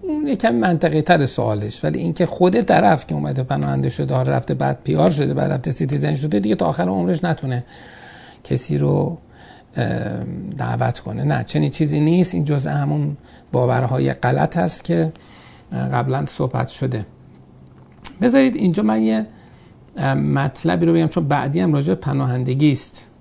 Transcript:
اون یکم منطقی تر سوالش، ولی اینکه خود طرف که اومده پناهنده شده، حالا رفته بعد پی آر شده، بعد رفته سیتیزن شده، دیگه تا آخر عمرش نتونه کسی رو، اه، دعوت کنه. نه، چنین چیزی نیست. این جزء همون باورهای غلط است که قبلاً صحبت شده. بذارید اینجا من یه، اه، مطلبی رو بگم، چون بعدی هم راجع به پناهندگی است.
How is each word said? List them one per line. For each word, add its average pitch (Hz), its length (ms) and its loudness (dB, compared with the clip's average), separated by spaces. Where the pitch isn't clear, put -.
اون 302 260 -2
یکم 240 280 0
منطقی 165 460 2
تر 156 240 4
سوالش، 107 580 -2
ولی 151 160 0
اینکه 165 260 0
خود 185 360 2
طرف 190 460 4
که 156 80 -4
اومده 143 280 -2
پناهنده 139 460 -2
شده، 135 260 -4
حالا 95 160 0
رفته 131 220 -2
بعد 139 300 -2
پی 147 120 0
آر 156 140 4
شده، 143 240 0
بعد 143 180 0
رفته 143 200 -4
سیتیزن 147 440 -2
شده، 151 240 0
دیگه 202 160 0
تا 185 100 0
آخر 165 240 0
عمرش 180 340 0
نتونه 135 400 -2
کسی 139 340 -2
رو، 143 400 0
اه، 117 480 -4
دعوت 120 420 -2
کنه. 113 240 -6
نه، 143 200 0
چنین 147 260 -2
چیزی 147 300 -2
نیست. 175 360 2
این 165 80 0
جزء 143 280 -2
همون 147 460 -2
باورهای 127 640 0
غلط 139 440 0
است 170 260 -2
که 165 280 0
قبلاً 131 540 -2
صحبت 127 420 -2
شده. 123 380 -4
بذارید 247 340 4
اینجا 185 280 2
من 220 180 2
یه، 220 260 2
اه، 135 160 0
مطلبی 143 720 0
رو 165 80 4
بگم، 165 140 4
چون 160 200 -2
بعدی 143 320 0
هم 180 140 2
راجع 143 140 0
به 185 80 2
پناهندگی 135 760 0
است. - 380 -6